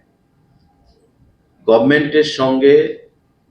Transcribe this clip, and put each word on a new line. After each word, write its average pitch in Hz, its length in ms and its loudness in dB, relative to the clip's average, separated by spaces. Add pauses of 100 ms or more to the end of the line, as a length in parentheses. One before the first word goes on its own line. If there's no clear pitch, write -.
(1700)
গভর্নমেন্টের 143 580 0
সঙ্গে 139 760 0 (520)